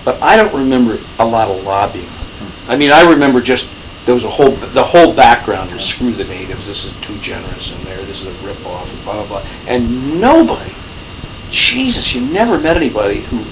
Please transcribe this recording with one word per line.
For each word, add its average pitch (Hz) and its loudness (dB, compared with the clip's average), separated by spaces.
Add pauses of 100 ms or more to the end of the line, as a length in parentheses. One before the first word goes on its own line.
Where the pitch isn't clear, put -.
But 127 -2
I 180 6
don't 208 4
remember 127 2 (240)
a 113 4
lot 113 2
of 95 -4
lobbying. 98 -2 (640)
I 127 2
mean, 143 6
I 160 10
remember 135 4
just 123 -2 (320)
there 123 4
was 120 0
a 104 -6
whole, - 4 (160)
the 131 2
whole 170 6
background 110 2
was - -8
"screw 123 -2
the 95 -6
natives, 95 -10
this 98 -8
is - -10
too 104 -10
generous," 95 -8
and 92 -12
there, 92 -10
"this 95 -10
is 95 -10
a 92 -12 (100)
ripoff," 90 -12
and - -12
blah, 104 -8
blah, 98 -8
blah. - -10 (220)
And 120 0 (380)
nobody, 294 4 (800)
Jesus, 247 0
you 123 -2
never 214 2
met 160 2
anybody 110 0
who 117 -4 (140)